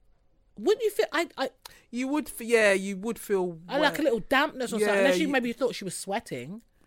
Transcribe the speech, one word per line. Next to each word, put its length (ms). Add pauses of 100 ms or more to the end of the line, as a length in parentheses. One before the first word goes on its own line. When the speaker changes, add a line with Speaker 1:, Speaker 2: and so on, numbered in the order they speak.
(600)
Speaker 1:
wouldn't 240
you 80
feel, 200
I, 160 (120)
I 100 (400)
Speaker 2:
You 200
would, 180
f-, 140
yeah, 320
you 240
would 200
feel 400 (100)
Speaker 1:
I, 120
like, 140
Speaker 2:
wet. 80
Speaker 1:
a 20
little 160
dampness 540
or 60
something. 100
Speaker 2:
Yeah, 100
Speaker 1:
Unless 180
you 80
Speaker 2:
you 80
Speaker 1:
maybe 200
thought 200
she 120
was 120
sweating. 640 (260)